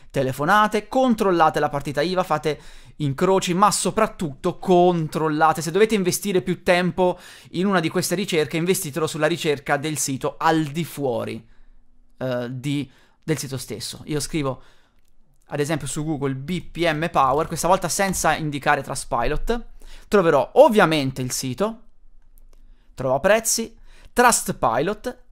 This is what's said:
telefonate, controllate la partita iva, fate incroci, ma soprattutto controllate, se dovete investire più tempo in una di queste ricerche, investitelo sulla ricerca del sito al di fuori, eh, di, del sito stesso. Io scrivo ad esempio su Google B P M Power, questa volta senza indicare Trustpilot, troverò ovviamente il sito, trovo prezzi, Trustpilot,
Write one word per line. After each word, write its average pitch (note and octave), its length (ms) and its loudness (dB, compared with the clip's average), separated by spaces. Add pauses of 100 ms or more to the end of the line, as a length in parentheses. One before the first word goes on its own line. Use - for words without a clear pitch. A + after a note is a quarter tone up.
(100)
telefonate, F#3 760 0
controllate G3 720 2
la D3 100 0
partita C#3+ 320 -4
iva, F3+ 200 0
fate D3+ 380 -2 (360)
incroci, F3+ 580 0
ma G3 160 4
soprattutto F3+ 880 -2
controllate, D#3+ 1040 2
se E3 80 -4
dovete A3 240 4
investire F#3 480 0
più F3 200 -4
tempo F3+ 560 2 (340)
in F3+ 140 -2
una F#3+ 140 2
di D#3+ 80 -2
queste F3 260 -2
ricerche, E3 440 -2
investitelo D#3+ 480 -2
sulla D#3 200 -2
ricerca D3 520 -2
del D3+ 180 -4
sito C#3 420 -4
al D#3+ 260 2
di D3+ 200 -6
fuori, A2+ 600 -6 (720)
eh, B2 320 -6
di, C#3 400 -6 (320)
del D#3 160 -4
sito C3 180 -10
stesso. - 480 -12
Io D3 160 -4
scrivo C#3 420 -4 (840)
ad D3 140 -8
esempio D3 260 -4
su D3+ 180 -6
Google C#3+ 300 -4
B C#3+ 260 -6
P E3 320 -4
M D3+ 180 -4
Power, C#3+ 360 2
questa E3 220 -4
volta F#3 200 2
senza F#3 460 0
indicare D3 480 -2
Trustpilot, C#3 840 -2 (420)
troverò E3 460 4
ovviamente D#3+ 680 4
il B2+ 80 -6
sito, G3 520 -6 (1120)
trovo C3 260 0
prezzi, A3 560 0 (360)
Trustpilot, G3 1200 2